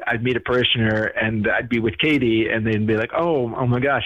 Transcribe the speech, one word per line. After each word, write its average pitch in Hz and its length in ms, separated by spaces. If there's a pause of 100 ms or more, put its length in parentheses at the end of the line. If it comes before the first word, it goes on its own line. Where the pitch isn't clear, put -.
I'd 113 160
meet 123 140
a - 20
parishioner, 113 640 (160)
and 110 280
I'd 107 180
be 117 120
with 110 180
Katie, 123 500
and 113 180
they'd 107 220
be 110 80
like, 113 180
"Oh, 151 440
oh 127 100
my 123 140
gosh, 135 240